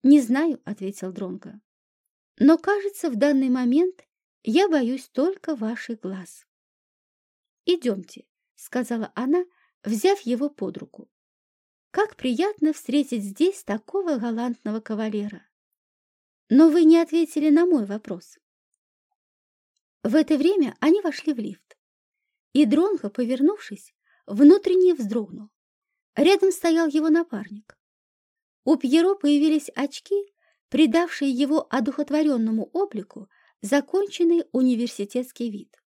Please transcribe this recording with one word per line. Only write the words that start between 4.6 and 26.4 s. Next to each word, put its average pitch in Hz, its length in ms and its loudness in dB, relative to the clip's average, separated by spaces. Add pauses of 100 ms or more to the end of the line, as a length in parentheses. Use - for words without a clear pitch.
боюсь 262 420 -2
только 320 440 -4
ваших 226 460 -8
глаз». 190 440 -14 (1200)
«Идемте», 247 600 -4 (300)
сказала 240 580 -8
она, 294 300 -2 (400)
взяв 349 380 0
его 247 280 -4
под - 280 -10
руку. - 300 -20 (880)
«Как 415 200 -2
приятно 311 580 -2
встретить 254 480 -4
здесь 294 420 -2
такого 302 540 -6
галантного 226 600 -6
кавалера. 208 680 -8 (1000)
Но 302 180 8
вы 320 160 4
не 330 140 8
ответили 320 500 0
на 320 160 4
мой 294 220 0
вопрос». 202 520 -12 (1600)
В 233 120 -4
это 311 220 2
время 311 440 0
они 330 200 4
вошли 320 320 -6
в 240 60 -4
лифт, 202 400 -12 (720)
и 285 140 4
Дронго, 311 420 0
повернувшись, 254 880 -4 (320)
внутренне 359 680 6
вздрогнул. 214 540 -6 (680)
Рядом 381 360 4